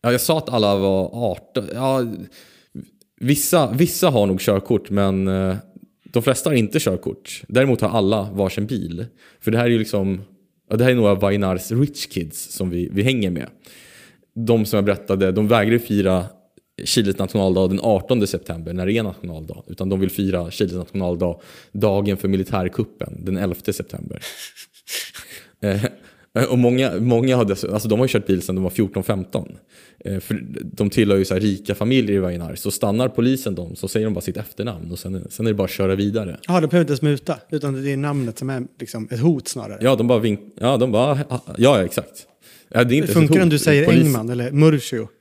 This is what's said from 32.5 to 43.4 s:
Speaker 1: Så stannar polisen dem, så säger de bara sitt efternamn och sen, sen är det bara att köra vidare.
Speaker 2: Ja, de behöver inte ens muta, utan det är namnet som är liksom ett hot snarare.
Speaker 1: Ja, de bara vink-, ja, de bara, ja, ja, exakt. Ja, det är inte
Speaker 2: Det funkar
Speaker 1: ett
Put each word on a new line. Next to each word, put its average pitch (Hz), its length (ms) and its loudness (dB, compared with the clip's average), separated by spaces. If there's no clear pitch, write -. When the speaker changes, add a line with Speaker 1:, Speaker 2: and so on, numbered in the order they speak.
Speaker 1:
Så - 160 -6
stannar 110 380 0
polisen 120 460 0
dem, 87 220 -10
så 98 120 -8
säger 110 180 -2
de 107 80 -2
bara 87 60 -4
sitt 90 160 -8
efternamn 95 560 -10
och 87 60 -10
sen, 92 320 -8
sen 113 160 -4
är 110 40 2
det 107 40 2
bara 101 100 0
att 92 60 -4
köra 95 240 0
vidare. 101 420 -2
Speaker 2:
Ja, 175 120 4
de 156 60 0
behöver 175 140 4
inte 147 100 0
ens 139 120 0
muta, 147 360 -2
utan 139 340 -4
det 143 80 -2
är 135 40 -2
namnet 139 420 -4
som 131 120 -6
är 127 120 -6
liksom 110 300 -10
ett 117 100 -6
hot 147 280 2
snarare. 104 340 -10
Speaker 1:
Ja, 127 140 4
de 120 100 0
bara 120 140 4
vink-, 107 400 -2
ja, 127 160 2
de 120 160 2
bara, 131 260 2
ja, 123 100 -6
ja, 120 260 6
exakt. - 420 -6
Ja, 123 160 4
det 123 100 2
är - 20 4
inte 156 120 2
Speaker 2:
Det - 60 0
funkar 156 200 6
Speaker 1:
ett 175 60 6